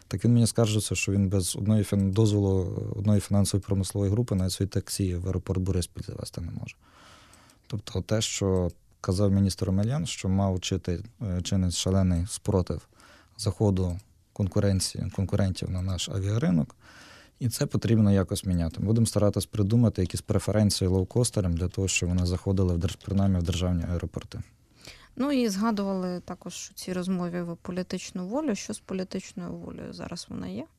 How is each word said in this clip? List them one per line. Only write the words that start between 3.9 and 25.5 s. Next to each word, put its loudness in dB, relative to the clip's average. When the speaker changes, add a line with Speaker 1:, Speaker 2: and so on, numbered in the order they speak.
Speaker 1:
групи 0
навіть 0
свої -2
таксі -2
в -4
аеропорт -2
Бориспіль -2
завести -10
не -8
може. -12
Тобто -6
те, 0
що 2
казав 2
міністр 2
Омелян, 0
що -4
мав 2
чити-, -2
е, -2
чинить 0
шалений 2
спротив -2
заходу 0
конкуренції, 0
конкурентів 0
на -2
наш -4
авіаринок, 0
і -2
це -2
потрібно 4
якось 2
міняти. 0
Будемо 4
старатись 2
придумати 2
якісь -2
преференції 2
лоукостерам 0
для -2
того, -2
щоб 0
вони 2
заходили 0
в 0
держ-, -4
принаймні 2
в 0
державні 0
аеропорти. -6
Speaker 2:
Ну -2
і 2
згадували -2